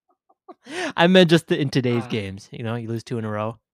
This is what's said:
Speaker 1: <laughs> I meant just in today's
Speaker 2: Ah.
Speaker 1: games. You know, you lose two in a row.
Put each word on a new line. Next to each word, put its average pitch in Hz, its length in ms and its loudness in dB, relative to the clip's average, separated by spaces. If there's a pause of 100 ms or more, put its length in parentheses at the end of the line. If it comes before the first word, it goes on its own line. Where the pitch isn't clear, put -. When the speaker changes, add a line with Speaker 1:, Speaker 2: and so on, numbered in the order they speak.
(680)
Speaker 1:
<laughs> 320 300 -8
I 165 100 4
meant 185 240 6
just 165 220 2
in 151 180 -2
today's 120 340 0
Speaker 2:
Ah. 123 40 -16
Speaker 1:
games. 98 440 -8
You - 100 -12
know, 113 140 -6
you 113 120 -10
lose 113 160 -6
two 123 140 -6
in 110 60 -6
a 110 60 -6
row. 107 280 -6 (160)